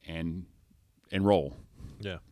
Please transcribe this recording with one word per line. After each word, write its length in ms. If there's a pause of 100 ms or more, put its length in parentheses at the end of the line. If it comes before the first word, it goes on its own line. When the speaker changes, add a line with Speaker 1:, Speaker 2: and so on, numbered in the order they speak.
Speaker 1:
and 380 (640)
enroll. 460 (440)
Speaker 2:
Yeah. 180 (140)